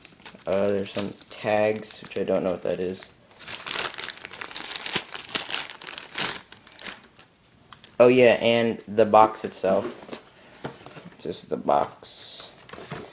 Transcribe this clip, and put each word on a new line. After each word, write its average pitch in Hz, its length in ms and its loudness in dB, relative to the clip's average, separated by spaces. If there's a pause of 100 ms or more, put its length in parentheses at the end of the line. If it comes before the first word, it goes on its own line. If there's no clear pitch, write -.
(480)
Uh, 98 200 2
there's 101 240 -2
some 98 220 -6 (160)
tags, 107 720 0
which - 160 -10
I 98 60 0
don't 92 200 0
know 92 80 0
what 87 120 -6
that 90 160 -2
is. 92 260 -6 (4000)
Oh 123 80 10
yeah, 123 340 8
and 117 460 2
the 104 180 6
box 107 380 6
itself. - 760 -2 (1000)
Just - 300 -8
the 76 80 -4
box. - 920 -4 (600)